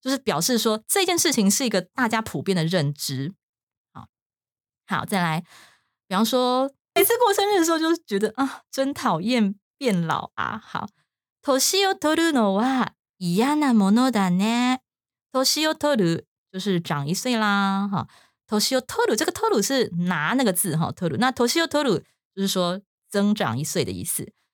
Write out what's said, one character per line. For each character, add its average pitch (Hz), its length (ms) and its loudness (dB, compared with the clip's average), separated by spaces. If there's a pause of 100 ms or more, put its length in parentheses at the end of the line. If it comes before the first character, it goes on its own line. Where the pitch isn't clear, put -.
就 262 80 -6
是 277 80 0
表 165 220 -2
示 233 180 0
说 220 280 -2
这 392 200 0
件 349 120 0
事 339 140 0
情 202 180 2
是 269 140 0
一 233 60 0
个 196 100 0
大 226 280 -4
家 226 120 0
普 165 220 -6
遍 196 120 0
的 165 100 0
认 160 280 0
知。 139 400 -6 (600)
好， 139 140 -20 (800)
好， 180 200 -4
再 196 160 -2
来， 165 200 0 (640)
比 190 80 -6
方 208 100 4
说， 254 460 0 (240)
每 - 80 4
次 466 140 2
过 480 160 4
生 403 160 2
日 415 100 2
的 330 60 4
时 330 60 0
候 330 80 2
就 320 180 2
觉 208 220 -4
得， 208 180 -2
啊， 269 340 -4
真 277 240 -2
讨 190 260 -2
厌 214 340 2 (220)
变 190 300 0
老 - 300 -4
啊。 - 280 -6
好， - 240 -10 (540)
年 285 460 2
を 392 60 0
取 311 220 0
る 330 160 2
の 214 220 2
は 247 380 0 (260)
嫌 208 380 0
な 285 180 2
も 196 180 6
の 254 180 4
だ 196 200 2
ね。 233 480 0 (540)
年 269 360 0
を 311 60 0
取 294 280 0
る 165 220 0 (260)
就 185 80 -12
是 185 220 0
长 147 260 -6
一 156 60 -2
岁 240 240 -2
啦。 202 520 0
哈， 190 180 -4 (400)
年 208 300 0
を 254 40 2
取 427 320 -2
る， 220 40 2
这 311 80 -2
个 - 80 -2
取 440 220 -2
る 226 60 2
是 262 300 0 (160)
拿 170 280 0
那 269 100 2
个 214 80 2
字 165 240 -2
哈， 160 160 -2
取 165 220 -4
る。 147 40 -4
那 254 140 2
年 247 300 0
を 330 40 0
取 294 240 0
る 165 140 -2 (300)
就 196 80 -4
是 196 60 -2
说 185 320 -2 (300)
增 202 240 2
长 135 240 -2
一 147 60 -4
岁 156 200 -2
的 - 60 -6
意 90 140 -8
思。 - 280 -8 (220)